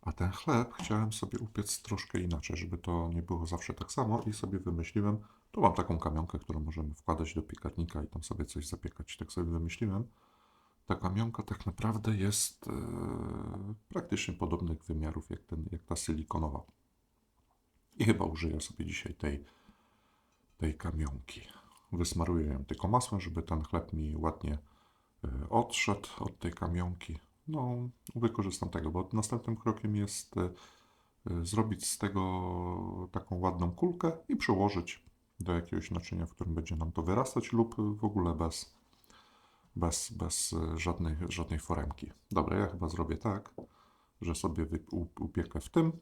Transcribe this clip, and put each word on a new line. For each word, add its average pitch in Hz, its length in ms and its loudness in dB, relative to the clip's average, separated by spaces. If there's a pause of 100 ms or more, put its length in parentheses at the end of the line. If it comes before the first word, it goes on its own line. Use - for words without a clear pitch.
A 87 60 0
ten 90 200 2
chleb 123 420 2
chciałem 110 400 2
sobie - 260 -4
upiec - 420 -4
troszkę - 380 -2
inaczej, 85 380 0
żeby 87 200 -4
to 85 360 0
nie 82 80 0
było 85 240 0
zawsze 82 280 -4
tak - 180 -8
samo 113 300 2
i 107 120 -2
sobie 98 260 -2
wymyśliłem, 98 580 2 (340)
tu - 100 0
mam 92 120 10
taką 85 260 2
kamionkę, 78 400 0
którą 78 200 -4
możemy 78 340 -4
wkładać 80 400 -2
do - 80 0
piekarnika - 600 -4
i 73 40 -6
tam 80 160 -6
sobie 80 220 -2
coś - 220 -8
zapiekać. - 500 -8
Tak 87 140 -8
sobie 85 200 0
wymyśliłem. 95 560 0 (760)
Ta 110 100 2
kamionka 104 480 0
tak - 220 -6
naprawdę 107 500 2
jest, - 520 0
e, - 40 -4 (1160)
praktycznie - 440 -2
podobnych 80 500 0
wymiarów 78 460 -2
jak - 140 -6
ten, 80 280 -6
jak 85 120 -6
ta - 120 -4
silikonowa. 78 680 -2 (1300)
I - 80 4
chyba 92 200 8
użyję 82 360 0
sobie - 240 -6
dzisiaj - 280 -6
tej, 73 320 -2 (1120)
tej 78 200 0
kamionki. 73 640 -4 (500)
Wysmaruję 82 560 2
ją 69 180 0
tylko - 220 -2
masłem, 104 340 4
żeby 82 220 -2
ten 80 200 0
chleb - 300 -2
mi 76 240 0
ładnie, 78 400 0 (680)
e, - 260 -2
odszedł - 600 2 (100)
od 104 200 -4
tej 87 120 -2
kamionki. 87 680 -2 (280)
No, 123 420 -2 (260)
wykorzystam 107 540 2
tego, 80 220 -2
bo 92 220 0
następnym 110 420 0
krokiem 107 400 0
jest, - 420 -2
e, 90 120 2 (800)
e, 85 160 0
zrobić 104 420 2
z - 100 -2
tego 92 1120 0
taką - 240 -2
ładną 87 360 4
kulkę 175 400 2 (160)
i - 80 2
przełożyć 98 680 2 (360)
do 87 140 0
jakiegoś 87 380 0
naczynia, 87 340 -2
w 85 60 -8
którym 85 220 -2
będzie 82 220 0
nam 80 160 0
to 85 120 0
wyrastać 113 500 2
lub 113 220 4 (240)
w - 60 0
ogóle 92 300 2
bez, 80 400 -2 (1000)
bez, 85 360 0
bez, 85 420 -2
e, 82 260 0
żadnej, 82 360 0 (140)
żadnej 82 300 -2
foremki. 76 520 -4 (200)
Dobra, 82 260 2
ja 101 100 4
chyba 85 220 -2
zrobię 82 280 -2
tak, 104 360 -4 (680)
że 85 140 0
sobie 80 300 0
wy-, 76 260 -4
u-, 87 160 -2 (120)
upiekę 80 420 -2
w - 80 -10
tym 165 220 6 (100)